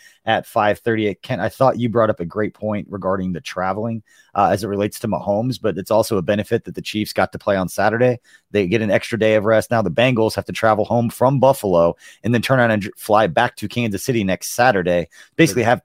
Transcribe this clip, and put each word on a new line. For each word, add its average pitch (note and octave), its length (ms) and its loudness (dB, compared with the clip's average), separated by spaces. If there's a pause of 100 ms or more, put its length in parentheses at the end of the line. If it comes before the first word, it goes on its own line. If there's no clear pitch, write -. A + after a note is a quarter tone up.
(260)
at A2 200 0
five G#2 320 0
thirty. G#2+ 360 -2
Kent, - 260 -8
I G#2+ 80 -2
thought B2+ 300 0
you A#2+ 100 -2
brought A2 220 0
up G2+ 100 -4
a F2 60 -6
great G2 280 -6
point G#2+ 360 -6
regarding F#2 420 -4
the D#2+ 80 -8
traveling, G#2+ 600 -6 (320)
uh, G2 180 2
as G2 100 -2
it G#2+ 60 -6
relates G2+ 320 -4
to A2+ 80 -6
Mahomes, G2+ 520 -2
but F#2 180 -4
it's G2 120 -6
also A2 280 2
a F#2 40 -2
benefit G#2 420 -2
that F2+ 100 -14
the F2+ 80 -12
Chiefs G#2+ 300 -6
got F#2+ 200 0
to G2 60 -10
play G2+ 180 -2
on F#2 120 -2
Saturday. A2+ 520 0 (300)
They G2+ 160 0
get G#2+ 160 0
an G#2+ 80 0
extra A2 280 0
day A2 160 4
of G#2+ 100 2
rest. A2 260 2
Now A2+ 120 0
the F#2 80 -2
Bengals A2 440 2
have G2 120 -6
to - 60 -8
travel G#2+ 320 2
home A#2 260 0
from C3 300 2
Buffalo F#2 560 4 (260)
and A#2 120 0
then A2+ 80 0
turn C3 180 2
around A#2 120 4
and G#2+ 100 0
dr-, G#2 140 -12
fly G#2+ 300 2
back A#2 300 0
to G#2 120 -8
Kansas A2 360 -4
City A#2 180 0
next F#2+ 300 -4
Saturday. F2+ 560 2 (280)
Basically D3+ 260 2
have A#2 220 2